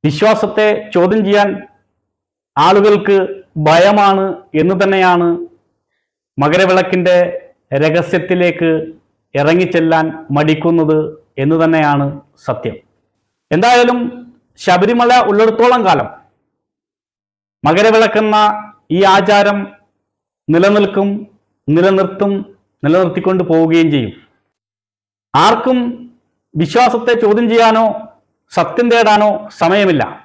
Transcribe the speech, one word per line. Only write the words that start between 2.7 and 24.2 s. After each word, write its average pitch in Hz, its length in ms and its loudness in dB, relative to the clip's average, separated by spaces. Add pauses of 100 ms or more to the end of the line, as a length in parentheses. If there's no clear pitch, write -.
ഭയമാണ് 190 600 2 (340)
എന്ന് 175 220 0
തന്നെയാണ് 185 460 2 (1120)
മകരവിളക്കിന്റെ 185 760 0 (680)
രഹസ്യത്തിലേക്ക് 170 880 -2 (680)
ഇറങ്ങിച്ചെല്ലാൻ 165 640 0 (320)
മടിക്കുന്നത് 156 600 0 (440)
എന്ന് 156 200 0
തന്നെയാണ് 147 440 0 (400)
സത്യം. 117 300 -8 (760)
എന്തായാലും 240 440 2 (680)
ശബരിമല 233 480 2 (180)
ഉള്ളിടത്തോളം 220 560 2
കാലം 143 220 0 (1600)
മകരവിളക്കെന്ന 214 680 2 (600)
ഈ - 20 0 (160)
ആചാരം 202 440 2 (960)
നിലനിൽക്കും, 202 540 2 (680)
നിലനിർത്തും, 190 560 0 (520)
നിലനിർത്തിക്കൊണ്ട് 180 680 0
പോവുകയും 165 440 2
ചെയ്യും. 113 180 -4 (1300)